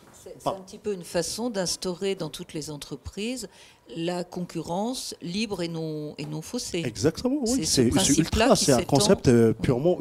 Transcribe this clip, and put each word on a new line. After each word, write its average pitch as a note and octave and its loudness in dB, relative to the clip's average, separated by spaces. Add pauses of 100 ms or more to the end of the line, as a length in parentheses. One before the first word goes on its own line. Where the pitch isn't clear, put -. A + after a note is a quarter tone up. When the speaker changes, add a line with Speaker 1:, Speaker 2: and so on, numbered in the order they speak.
(120)
Speaker 1:
c'est, - -20
c'est - -20
Speaker 2:
Pardon. F#3+ -4
Speaker 1:
un F#3+ -18
petit G#3+ -20
peu G#3 -6
une F3+ -10
façon G#3 -4
d'instaurer F#3+ -4
dans E3 -8
toutes - -14
les D3+ -8
entreprises G3+ -10 (480)
la F3 -4
concurrence F3+ -6
libre G3 -6
et E3+ -4
non, D#3 -8
et D#3 -8
non D#3 -8
faussée. F#3 -6
Speaker 2:
Exactement, D3 0
oui. G#3+ -2
Speaker 1:
C'est A#3+ 0
ce D#3 0
Speaker 2:
C'est, C3 4
c'est A2+ 6
Speaker 1:
principe-là F#3+ 4
Speaker 2:
ultra, A3+ 8
Speaker 1:
qui - 2
Speaker 2:
c'est C#3+ 6
un A#2+ 6
Speaker 1:
s'étend. D3+ 2
Speaker 2:
concept, D#3 4
euh, A#2 8
Speaker 1:
Oui. A2 2
Speaker 2:
purement C#3+ 4